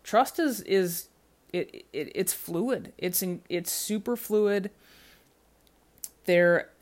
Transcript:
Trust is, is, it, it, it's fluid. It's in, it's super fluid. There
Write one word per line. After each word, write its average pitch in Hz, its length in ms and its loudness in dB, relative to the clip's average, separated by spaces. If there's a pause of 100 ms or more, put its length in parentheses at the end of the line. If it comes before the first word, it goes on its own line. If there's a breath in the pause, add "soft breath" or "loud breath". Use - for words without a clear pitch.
Trust 254 340 2
is, 269 240 0
is, 180 480 0 (420)
it, - 400 -6
it, 139 220 -6
it's 175 200 -2
fluid. 196 640 -4
It's 180 260 -4
in, 180 260 -4
it's 175 220 -4
super 214 440 -2
fluid. 202 540 0 (1600 soft breath)
There 175 440 6 (120)